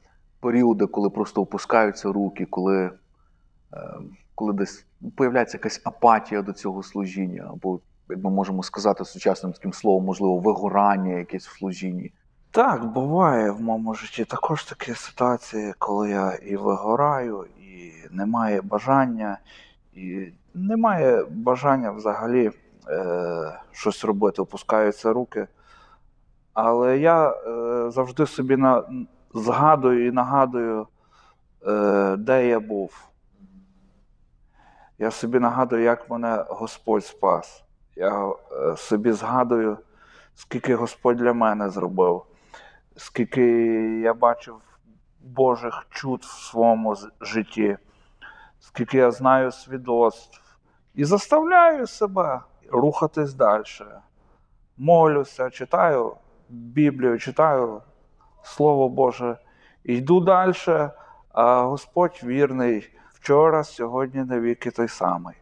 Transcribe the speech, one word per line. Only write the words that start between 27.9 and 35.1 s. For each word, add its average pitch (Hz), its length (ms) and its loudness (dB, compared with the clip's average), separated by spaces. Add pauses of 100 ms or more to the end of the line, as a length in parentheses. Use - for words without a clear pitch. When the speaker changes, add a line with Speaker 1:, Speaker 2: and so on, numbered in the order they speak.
Speaker 2:
завжди 127 360 -2
собі 131 300 0
на, 131 280 4 (500)
згадую 123 720 4
і 120 60 2
нагадую, 123 760 0 (800)
е, 101 520 2
де 123 300 2
я 117 120 2
був. 104 460 -10 (1900)
Я 110 120 0